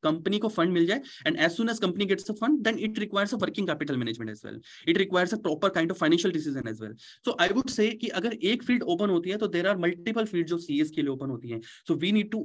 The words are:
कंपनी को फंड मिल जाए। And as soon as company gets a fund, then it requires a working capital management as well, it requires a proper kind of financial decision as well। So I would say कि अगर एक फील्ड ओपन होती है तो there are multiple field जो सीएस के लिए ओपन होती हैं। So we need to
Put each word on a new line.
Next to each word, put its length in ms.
कंपनी 360
को 100
फंड 240
मिल 140
जाए। 160
And 120
as 120
soon 220
as 80
company 260
gets 240
a 40
fund, 280
then 240
it 120
requires 360
a 40
working 280
capital 360
management 280
as 160
well, 120
it 80
requires 420
a 80
proper 300
kind 160
of 100
financial 340
decision 360
as 100
well। 100
So 200
I 80
would 200
say 200
कि 120
अगर 240
एक 300
फील्ड 200
ओपन 280
होती 200
है 60
तो 100
there 200
are 180
multiple 400
field 200
जो 140
सीएस 320
के 120
लिए 80
ओपन 200
होती 180
हैं। 120
So 380
we 140
need 220
to 100